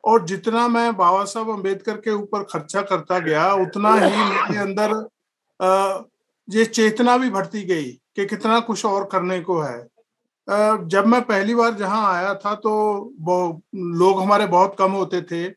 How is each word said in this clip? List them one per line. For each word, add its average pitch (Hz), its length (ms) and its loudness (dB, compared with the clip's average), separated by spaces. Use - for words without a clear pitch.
और 214 200 4
जितना 226 420 -2
मैं 233 300 0
बाबा 190 280 2
साहब 220 240 -8
अम्बेडकर 196 480 -6
के 220 140 -4
ऊपर 208 320 -4
खर्चा 185 380 -6
करता 185 380 -2
गया, 165 340 2
उतना 196 400 4
ही 185 240 4
मेरे 208 400 0
अंदर, 214 500 -2
अ, 190 400 0
ये 220 160 4
चेतना 226 520 2
भी 254 120 0
बढ़ती 202 340 -4
गई 160 280 -4
कि - 340 -8
कितना 220 340 0
कुछ 233 260 -4
और 196 200 0
करने 185 360 -2
को 170 200 -2
है। 123 260 -8
अ, 214 340 2
जब 196 240 2
मैं 240 140 4
पहली 220 340 -2
बार 233 180 2
जहाँ 202 420 -2
आया 190 200 -4
था, 202 200 -6
तो 214 160 -4
वो 175 420 -2
लोग 180 460 2
हमारे 202 240 2
बहुत 185 340 2
कम 190 120 2
होते 185 300 -2
थे। 170 360 -8